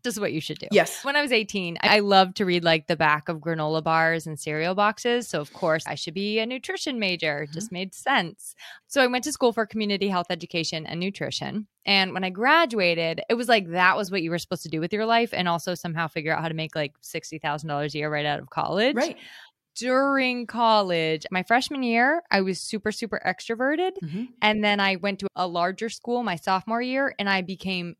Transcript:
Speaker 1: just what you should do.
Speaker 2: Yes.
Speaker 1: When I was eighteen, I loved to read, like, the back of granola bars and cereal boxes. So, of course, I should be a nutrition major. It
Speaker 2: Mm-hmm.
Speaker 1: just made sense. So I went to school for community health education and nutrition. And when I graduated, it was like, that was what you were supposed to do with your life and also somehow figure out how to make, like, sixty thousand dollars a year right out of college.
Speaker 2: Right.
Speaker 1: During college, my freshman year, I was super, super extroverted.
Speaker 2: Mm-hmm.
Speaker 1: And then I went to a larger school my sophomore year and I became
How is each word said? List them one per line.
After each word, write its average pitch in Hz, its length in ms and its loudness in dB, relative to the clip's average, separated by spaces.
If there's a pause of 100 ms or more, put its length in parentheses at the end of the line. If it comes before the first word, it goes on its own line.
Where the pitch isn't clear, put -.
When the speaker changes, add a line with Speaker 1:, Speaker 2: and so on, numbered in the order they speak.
Speaker 1:
just 247 160 -4
what 180 100 -2
you 156 80 -4
should 151 200 -8
do. - 120 -14
Speaker 2:
Yes. 175 320 4
Speaker 1:
When 277 140 0
I 294 40 4
was 285 120 0
eighteen, 196 480 -2
I 202 180 6
loved 190 380 6
to 208 80 2
read, 175 180 2
like, 160 240 4
the 170 80 2
back 151 320 2
of 165 120 -4
granola 160 440 -2
bars 160 420 2
and 156 140 -8
cereal 156 340 -2
boxes. 220 540 0
So, 156 140 -2
of 147 100 -10
course, 160 340 0
I - 100 -8
should 156 180 -10
be 208 260 -2
a 220 60 0
nutrition 262 520 -6
major. 165 440 -2
It 151 60 -6
Speaker 2:
Mm-hmm. 147 60 -14
Speaker 1:
just 196 200 -10
made 185 200 -8
sense. - 640 -2 (320)
So 277 140 2
I 254 60 6
went 247 180 -2
to 294 80 -4
school 247 180 4
for 220 140 0
community 202 420 0
health 180 220 2
education 165 560 -4
and 165 160 -6
nutrition. 196 680 -4 (180)
And 190 280 4
when 185 100 -2
I 185 60 -2
graduated, 185 920 2 (100)
it - 40 4
was 233 160 -2
like, 202 220 4
that 180 260 6
was 196 140 -2
what 196 100 0
you 165 100 -2
were 170 80 0
supposed - 240 -6
to 165 60 -12
do 156 100 -4
with 170 140 -2
your 214 120 -2
life 233 280 2
and 180 160 0
also 170 260 -2
somehow 165 320 -4
figure 156 260 -2
out 151 80 -2
how 160 60 -4
to 160 60 -4
make, 160 200 -6
like, 147 280 -4
sixty - 360 -10
thousand 151 300 -4
dollars 147 260 -2
a 151 40 -6
year 151 120 -2
right 147 160 -2
out 147 140 0
of 131 100 -14
college. 208 460 0
Speaker 2:
Right. 269 220 -2 (580)
Speaker 1:
During 254 680 2
college, 185 840 2
my 185 120 0
freshman 262 400 0
year, 247 380 2 (100)
I 196 100 4
was 190 180 0
super, - 320 -4
super - 340 -6
extroverted. 269 680 -2 (120)
Speaker 2:
Mm-hmm. 175 200 -6 (180)
Speaker 1:
And 214 220 4
then 208 180 2
I 196 160 2
went 196 220 -4
to 196 80 -6 (100)
a 180 100 0
larger 180 420 -2
school 240 340 -4
my 196 120 -2
sophomore 196 460 -2
year 262 360 -2
and 202 120 -2
I 190 140 2
became 180 560 -6